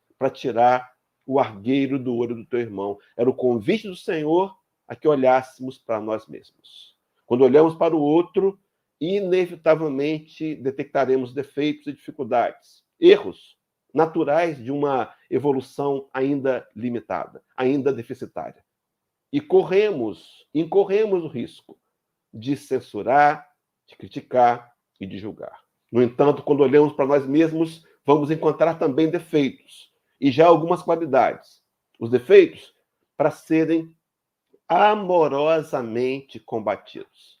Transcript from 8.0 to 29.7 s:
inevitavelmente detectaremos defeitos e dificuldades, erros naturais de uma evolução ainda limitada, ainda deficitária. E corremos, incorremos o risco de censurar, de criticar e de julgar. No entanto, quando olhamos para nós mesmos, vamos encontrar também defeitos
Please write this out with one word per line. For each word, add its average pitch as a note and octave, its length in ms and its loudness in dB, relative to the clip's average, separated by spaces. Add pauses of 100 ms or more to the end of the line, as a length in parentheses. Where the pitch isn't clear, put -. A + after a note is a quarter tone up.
inevitavelmente D#3+ 1500 -2
detectaremos C3 800 -2
defeitos D3 540 -6
e C#3+ 60 -10
dificuldades, - 920 -6 (120)
erros - 560 2 (380)
naturais D#3+ 640 0
de A#2+ 140 -10
uma C#3 420 -4 (160)
evolução C3+ 840 -4
ainda C3+ 640 -4
limitada, A2 680 -8 (120)
ainda C3 380 0
deficitária. G2+ 720 -14 (640)
E C#3+ 80 -2
corremos, F3+ 1120 -2
incorremos F#3+ 720 0
o D#3 40 -10
risco - 500 -12 (560)
de B2+ 240 -6
censurar, C3+ 920 0 (380)
de - 100 -20
criticar A#2+ 800 -2 (260)
e G2+ 60 -12
de G2 140 -14
julgar. - 420 -16 (300)
No A#2 100 2
entanto, C#3+ 400 2
quando C#3+ 200 0
olhamos D3 320 4
para C#3 120 -2
nós C3+ 220 0
mesmos, D#3+ 580 -2 (180)
vamos D3 280 2
encontrar D#3 480 0
também D#3+ 320 0
defeitos - 800 -4 (260)